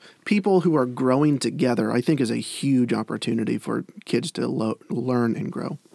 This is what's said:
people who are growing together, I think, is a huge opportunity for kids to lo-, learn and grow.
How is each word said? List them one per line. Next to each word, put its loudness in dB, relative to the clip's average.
people 2
who 2
are 2
growing 2
together, 0
I 2
think, 2
is 0
a -2
huge 0
opportunity -2
for -4
kids -2
to -4
lo-, -2
learn -2
and -8
grow. -8